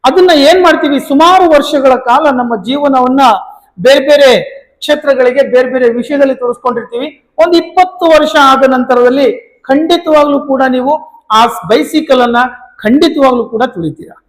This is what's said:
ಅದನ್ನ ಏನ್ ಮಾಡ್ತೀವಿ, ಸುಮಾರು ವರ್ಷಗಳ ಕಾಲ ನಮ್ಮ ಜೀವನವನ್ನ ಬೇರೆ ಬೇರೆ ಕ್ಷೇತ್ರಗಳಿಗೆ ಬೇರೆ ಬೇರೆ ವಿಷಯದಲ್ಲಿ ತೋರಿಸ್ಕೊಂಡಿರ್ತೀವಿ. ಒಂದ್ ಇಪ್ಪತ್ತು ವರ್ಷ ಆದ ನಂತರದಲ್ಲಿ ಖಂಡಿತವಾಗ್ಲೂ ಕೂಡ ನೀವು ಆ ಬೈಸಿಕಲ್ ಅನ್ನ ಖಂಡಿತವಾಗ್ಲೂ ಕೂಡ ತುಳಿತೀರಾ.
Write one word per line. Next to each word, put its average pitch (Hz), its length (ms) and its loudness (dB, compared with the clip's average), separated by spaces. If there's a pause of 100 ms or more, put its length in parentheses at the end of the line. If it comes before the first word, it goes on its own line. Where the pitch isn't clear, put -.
ಅದನ್ನ 359 300 2
ಏನ್ 311 280 4
ಮಾಡ್ತೀವಿ, 311 360 0
ಸುಮಾರು 339 500 2
ವರ್ಷಗಳ 277 460 2
ಕಾಲ 254 340 0
ನಮ್ಮ 240 340 -4
ಜೀವನವನ್ನ 262 580 -2 (580)
ಬೇರೆ 262 200 4
ಬೇರೆ 269 420 4 (360)
ಕ್ಷೇತ್ರಗಳಿಗೆ 269 640 -2
ಬೇರೆ 247 280 0
ಬೇರೆ 247 240 0
ವಿಷಯದಲ್ಲಿ 269 420 -2
ತೋರಿಸ್ಕೊಂಡಿರ್ತೀವಿ. 240 1000 -8
ಒಂದ್ 349 180 2
ಇಪ್ಪತ್ತು 359 500 -2
ವರ್ಷ 302 360 2
ಆದ 269 280 2
ನಂತರದಲ್ಲಿ 254 1000 -2
ಖಂಡಿತವಾಗ್ಲೂ 302 720 0
ಕೂಡ 269 300 -4
ನೀವು 254 640 -6
ಆ 220 140 4
ಬೈಸಿಕಲ್ 262 760 -2
ಅನ್ನ 240 160 0 (460)
ಖಂಡಿತವಾಗ್ಲೂ 262 600 0
ಕೂಡ 226 180 -4
ತುಳಿತೀರಾ. 165 640 -10